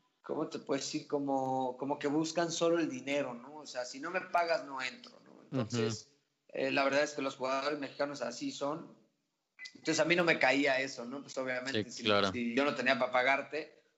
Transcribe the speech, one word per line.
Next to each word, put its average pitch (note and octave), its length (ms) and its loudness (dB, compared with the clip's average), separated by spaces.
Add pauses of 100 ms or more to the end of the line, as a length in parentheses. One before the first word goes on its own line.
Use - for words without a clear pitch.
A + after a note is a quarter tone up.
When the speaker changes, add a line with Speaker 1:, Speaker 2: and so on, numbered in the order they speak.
(220)
Speaker 1:
¿cómo C#3+ 260 -2
te C#3+ 100 -8
puedo - 220 0
decir? D3 280 -4
Como, C3 680 0
como C#3 220 -2
que C#3+ 100 -2
buscan D#3+ 440 2
solo E3+ 260 4
el D#3 120 2
dinero, C3 440 -2
¿no? C#3 240 -14
O C#3 80 -14
sea, B2 180 -6
"Si C3+ 160 -10
no E3 100 -6
me F#3 100 -2
pagas, E3 460 2
no C3+ 160 -8
entro", - 420 -10
¿no? - 180 -20
Entonces, A2+ 680 -2
Speaker 2:
Ujú. - 60 -20 (340)
Speaker 1:
eh, C3+ 220 -2
la C#3 140 4
verdad C#3 180 4
es D3 120 -2
que C#3+ 80 -4
los C3+ 140 -2
jugadores C3+ 420 -2
mexicanos C#3 440 -4
así B2 300 -4
son. D3 440 -6 (800)
Entonces, D#3 260 0
a D3 60 6
mí E3+ 100 6
no F3+ 80 4
me D#3+ 140 4
caía C3+ 420 4
eso, C3 260 -6
¿no? C#3 160 -8
Pues, - 160 -12
obviamente, B2+ 520 -2
Speaker 2:
Sí, - 0 -
Speaker 1:
si, - 120 -10
Speaker 2:
claro. G2+ 300 4
Speaker 1:
si A#2+ 240 -2
yo C#3 80 4
no C#3+ 100 2
tenía C3 240 2
pa' B2 140 0
pagarte, C#3 720 0 (140)